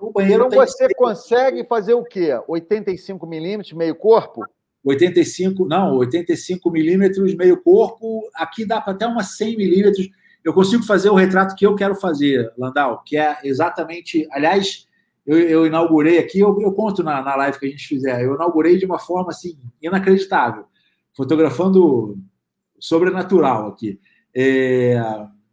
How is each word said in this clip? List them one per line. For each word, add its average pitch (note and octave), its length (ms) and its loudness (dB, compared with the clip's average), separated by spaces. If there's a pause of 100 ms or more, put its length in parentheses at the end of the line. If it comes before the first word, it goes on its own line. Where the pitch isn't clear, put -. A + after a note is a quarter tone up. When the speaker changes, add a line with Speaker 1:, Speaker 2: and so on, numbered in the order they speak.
Speaker 1:
o A3 100 -10
banheiro G#3 360 2
Speaker 2:
Então B3+ 40 0
Speaker 1:
tem B3 80 4
Speaker 2:
você C4 300 2
Speaker 1:
que - 60 0
ter - 0 -
Speaker 2:
consegue A#3+ 720 0
fazer A3 280 -2
o A#3+ 100 2
quê? F3+ 280 -4 (180)
Oitenta E3+ 420 -4
e F#3 60 -4
cinco F3+ 300 -14
milímetros, E3 480 -10
meio E3 200 -4
corpo? G#3 480 0 (400)
Speaker 1:
Oitenta E3+ 380 2
e D#3+ 40 4
cinco, F#3 420 -2
não, D#3+ 300 0
oitenta D3+ 360 -2
e D#3 40 0
cinco F3+ 340 -4
milímetros, F#3 640 0
meio F3+ 280 4
corpo. A3 600 2 (120)
Aqui - 300 -8
dá G#3 160 -4
pra G3 140 -6
até G#3 120 -6
umas A#3 300 -6
cem A3+ 200 -4
milímetros. G3 520 2 (360)
Eu D#3+ 100 -2
consigo G3 300 2
fazer G3 260 2
o G#3 40 4
retrato F#3+ 420 2
que G3 100 2
eu G#3 80 4
quero G3 220 -2
fazer, C#3+ 600 -2
Landau, C3 480 -4
que D3 140 -6
é D3+ 240 0
exatamente, D#3 880 -4
aliás, F3+ 560 -2 (400)
eu, D3 100 2
eu E3 300 4
inaugurei D#3+ 520 2
aqui, - 200 -2
eu, G3+ 240 4
eu G3+ 100 0
conto G3 300 -4
na, D3+ 180 -2
na C#3 140 -4
live C#3 240 -2
que C#3 80 -8
a - 20 -4
gente C#3 180 -12
fizer, B2+ 360 -4
eu C3+ 140 -2
inaugurei D#3+ 420 2
de F#3+ 80 -2
uma E3+ 120 -4
forma, F3+ 320 -6
assim, D#3+ 280 -12 (240)
inacreditável, F#3+ 840 0 (500)
fotografando D3+ 1000 2 (640)
sobrenatural E3+ 880 0
aqui. G2+ 340 -10 (340)
É, B2+ 680 2 (500)